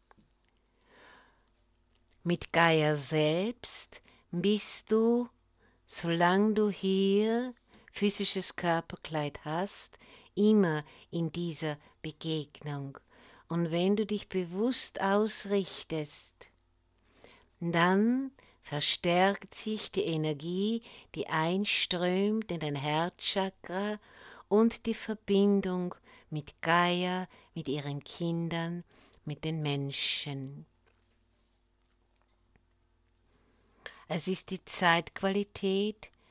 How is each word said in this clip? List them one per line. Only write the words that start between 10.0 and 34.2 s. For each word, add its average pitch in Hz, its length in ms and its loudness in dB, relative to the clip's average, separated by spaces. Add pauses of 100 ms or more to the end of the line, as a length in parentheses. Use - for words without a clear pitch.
immer 196 500 6 (280)
in 165 200 -2
dieser 160 460 -4 (240)
Begegnung. 151 960 -8 (500)
Und 170 240 -2
wenn 180 240 2
du 214 100 0
dich 202 240 -4
bewusst 190 720 -4
ausrichtest, 196 1500 -2 (1120)
dann 196 720 4 (320)
verstärkt 180 880 0
sich - 380 -6
die 156 140 0
Energie, 165 760 -2 (340)
die - 120 -6
einströmt 185 1200 0
in 170 80 -4
dein 147 160 -4
Herzchakra 185 1200 -4 (480)
und 220 380 4
die 226 80 0
Verbindung 196 1000 2 (360)
mit 151 320 -10
Gaia, 175 680 2 (260)
mit 170 140 -8
ihren 143 360 -4
Kindern, 170 800 -4 (420)
mit 147 180 -8
den 160 180 -4
Menschen. 143 1040 -4 (3500)
Es - 200 -4